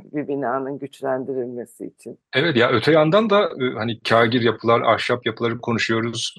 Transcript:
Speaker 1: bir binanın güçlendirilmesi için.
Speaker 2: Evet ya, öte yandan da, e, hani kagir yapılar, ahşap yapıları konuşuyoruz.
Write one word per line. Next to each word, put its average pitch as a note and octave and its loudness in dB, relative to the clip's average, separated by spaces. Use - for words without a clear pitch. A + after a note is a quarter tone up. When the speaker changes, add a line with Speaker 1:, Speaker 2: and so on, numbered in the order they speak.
Speaker 1:
bir C#3+ -6
binanın C3+ -4
güçlendirilmesi C3 -8
için. - -16
Speaker 2:
Evet D3+ 0
ya, A#2 4
öte C3 2
yandan D#3+ 4
da, G3+ 4
e, C3 -4
hani A2+ -4
kagir A#2 4
yapılar, A#2 2
ahşap A#2+ 0
yapıları A#2 -4
konuşuyoruz. A2+ -4